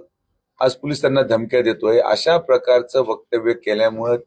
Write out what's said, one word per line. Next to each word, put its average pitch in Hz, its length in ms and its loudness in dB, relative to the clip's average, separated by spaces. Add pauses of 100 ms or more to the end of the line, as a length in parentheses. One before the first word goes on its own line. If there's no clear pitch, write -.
(600)
आज 131 160 0
पोलिसांना 139 460 -2
धमक्या 113 400 0
देतोय, 113 380 2
अशा 139 380 2
प्रकारचं 123 640 0
वक्तव्य 117 520 -2
केल्यामुळं 113 640 -2 (120)